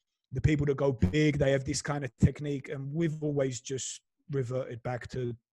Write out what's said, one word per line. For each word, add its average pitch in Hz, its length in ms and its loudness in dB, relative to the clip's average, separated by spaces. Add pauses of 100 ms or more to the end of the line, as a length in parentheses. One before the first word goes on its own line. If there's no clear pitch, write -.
(320)
the 127 100 -6
people 147 240 4
that 143 100 2
go 139 160 2
big, 151 460 4
they 135 140 4
have 131 120 2
this 139 160 -2
kind 143 240 -4
of 131 140 -6
technique, 143 500 2
and 139 240 -6
we've 156 300 0
always 139 400 0
just - 400 -8 (300)
reverted 127 500 -4
back 127 300 -6
to 123 220 -4 (180)